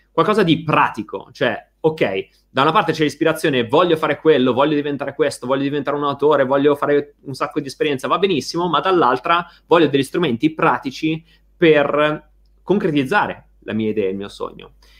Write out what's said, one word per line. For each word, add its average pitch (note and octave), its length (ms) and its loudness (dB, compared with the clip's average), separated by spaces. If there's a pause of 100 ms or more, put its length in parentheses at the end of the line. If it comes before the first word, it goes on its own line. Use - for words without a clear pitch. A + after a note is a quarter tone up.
qualcosa G#3 340 2
di E3 200 2
pratico, C#3+ 720 -2
cioè, A2+ 340 -4 (140)
ok, G#2+ 460 -2 (220)
da B2+ 120 -2
una D3+ 100 4
parte F3 220 0
c'è D#3 100 -2
l'ispirazione, D3 640 0
voglio D#3+ 300 2
fare D3 240 -2
quello, B2+ 320 4
voglio D3 220 2
diventare C#3+ 400 -4
questo, C#3 320 -4
voglio C#3 160 0
diventare C#3+ 340 -4
un D3 80 -4
autore, C#3+ 400 2
voglio C#3 300 2
fare C#3+ 480 -2
un C#3 100 -12
sacco D3 260 -6
di C#3 80 -6
esperienza, C3+ 400 -4
va D#3+ 120 0
benissimo, F3 500 -2
ma D3 100 0
dall'altra E3+ 680 0 (200)
voglio D#3+ 220 4
degli C#3 160 0
strumenti D#3 500 -2
pratici D#3 680 -2 (400)
per D3+ 680 2 (340)
concretizzare D#3 840 -2 (100)
la - 140 -10
mia A2 160 -2
idea, G2+ 200 -2
il F#2+ 60 -6
mio G2 140 -10
sogno. - 440 -14 (260)